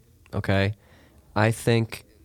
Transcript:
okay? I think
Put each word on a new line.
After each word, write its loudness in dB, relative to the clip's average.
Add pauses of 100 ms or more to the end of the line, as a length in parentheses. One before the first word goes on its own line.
(340)
okay? 0 (640)
I 2
think -2 (220)